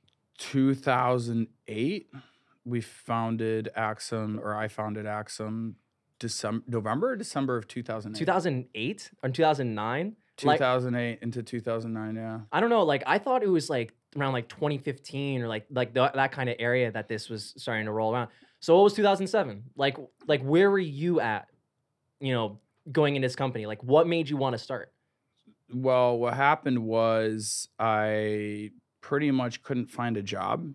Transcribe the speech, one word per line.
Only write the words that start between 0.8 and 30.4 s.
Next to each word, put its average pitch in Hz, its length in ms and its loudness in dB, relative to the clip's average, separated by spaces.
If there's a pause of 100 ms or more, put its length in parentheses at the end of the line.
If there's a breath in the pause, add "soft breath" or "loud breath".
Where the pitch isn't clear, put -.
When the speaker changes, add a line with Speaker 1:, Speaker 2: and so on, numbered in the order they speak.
Speaker 1:
eight, 143 420 -4 (540 loud breath)
we 120 160 -4
founded 113 960 -2
Axum, 107 680 -4
or 107 120 -4
I 107 120 -4
founded 107 400 -6
Axum, 107 720 -6 (420)
Decem-, 110 480 -4
November 117 460 -2
or 240 40 -4
December 135 400 -2
of 110 120 -6
two 123 160 -8
thousand 107 320 -8
eight? - 20 -8
Speaker 2:
Two 165 60 -2
thousand 170 500 0
eight 139 360 -6 (120)
or 131 60 -2
two 131 140 0
thousand 139 320 2
nine? 131 420 -2 (260)
Like, 147 160 4
Speaker 1:
Two 147 60 2
thousand 127 320 2
eight 120 260 -4
into 117 220 -6
two 120 160 -8
thousand 113 320 -4
nine, 110 240 -6
yeah. 110 240 -8 (100)
Speaker 2:
I 147 100 0
don't 233 100 2
know, 226 120 4
like, 143 240 2
I 160 120 2
thought 254 260 0
it 202 40 2
was, 170 220 2
like, 120 240 -2 (220)
around, 139 160 0
like, 120 160 -4
twenty 147 300 -2
fifteen 135 600 -6
or, 117 60 -4
like, 110 240 -6
like, 123 240 -2
th-, 131 200 4
that 135 180 0
kind 127 180 -4
of 113 80 -4
area 120 320 2
that 107 160 -6
this 107 220 -6
was - 280 -10
starting 113 300 -4
to 107 60 -4
roll 110 200 0
around. 120 180 -2 (280 soft breath)
So - 180 6
what 196 60 10
was 202 120 8
two 214 100 2
thousand 190 240 2
seven? 131 340 -2 (140)
Like, 139 200 2 (300)
like, 143 160 2
where 165 260 6
were 196 120 4
you 160 400 0
at, 110 260 -2 (720)
you 135 140 -4
know, 110 260 -2 (320)
going 143 240 4
into 135 140 0
this 127 80 -4
company? 120 300 -4
Like, 107 180 -8
what 151 240 6
made 165 200 0
you 147 80 -4
wanna 131 220 -2
start? - 340 -10 (800)
Speaker 1:
Well, 127 460 4
what 120 160 0
happened 139 500 2
was 110 840 0 (100)
I 107 920 0 (280)
pretty 147 300 0
much 123 320 -2
couldn't 123 280 -4
find 120 260 -2
a 101 60 -2
job. 101 520 -4